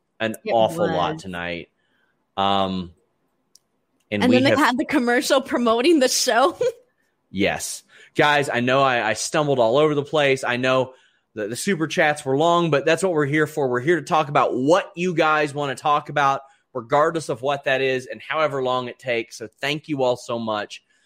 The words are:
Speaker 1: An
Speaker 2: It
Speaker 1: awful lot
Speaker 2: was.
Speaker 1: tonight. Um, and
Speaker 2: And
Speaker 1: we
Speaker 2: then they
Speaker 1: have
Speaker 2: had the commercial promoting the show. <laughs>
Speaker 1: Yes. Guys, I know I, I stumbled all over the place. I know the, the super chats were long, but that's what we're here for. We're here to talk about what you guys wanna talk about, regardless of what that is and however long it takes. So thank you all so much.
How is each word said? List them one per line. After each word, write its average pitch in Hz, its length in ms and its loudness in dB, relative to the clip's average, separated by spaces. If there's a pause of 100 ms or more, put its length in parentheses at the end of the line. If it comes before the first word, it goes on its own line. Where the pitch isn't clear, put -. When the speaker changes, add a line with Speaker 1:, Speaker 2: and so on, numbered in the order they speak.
(200)
Speaker 1:
An 113 240 -4
Speaker 2:
It - 80 -4
Speaker 1:
awful 113 340 2
lot 85 280 -2
Speaker 2:
was. 80 80 -14
Speaker 1:
tonight. 87 480 -10 (680)
Um, 95 560 -2 (1200)
and 208 100 -2
Speaker 2:
And 254 80 2
Speaker 1:
we 247 60 4
Speaker 2:
then 262 80 4
they 277 60 4
Speaker 1:
have - 100 4
Speaker 2:
had 247 180 2
the 294 60 -2
commercial 254 560 2
promoting 254 580 2
the 254 100 4
show. 247 540 2
<laughs> 466 60 0 (640)
Speaker 1:
Yes. 90 520 -2 (320)
Guys, 147 320 2
I 117 100 -2
know 127 240 2
I, 120 280 2
I - 20 -2
stumbled 143 480 -2
all 117 180 4
over 151 160 4
the 143 80 -2
place. 139 400 0
I 120 140 -2
know 131 380 0 (400)
the, 107 120 -6
the 113 80 -8
super 160 320 -2
chats 151 380 0
were 135 120 0
long, 170 360 2
but 139 120 0
that's 165 200 0
what 185 80 0
we're 151 120 2
here 147 220 0
for. 147 220 -4
We're 123 100 0
here 156 220 0
to 139 40 -14
talk 156 240 0
about 131 280 2
what 143 400 2
you 175 180 -4
guys 151 400 0
wanna 143 220 -4
talk 151 320 0
about, 139 320 0 (340)
regardless 143 540 0
of 131 120 -6
what 139 240 -4
that 131 180 0
is 131 240 -2
and 110 140 -14
however 139 440 -2
long 127 240 -2
it - 100 -14
takes. 120 400 -6
So 113 80 -12 (140)
thank 143 260 -6
you 139 160 -4
all 123 140 2
so 120 240 -8
much. 107 420 -6 (240)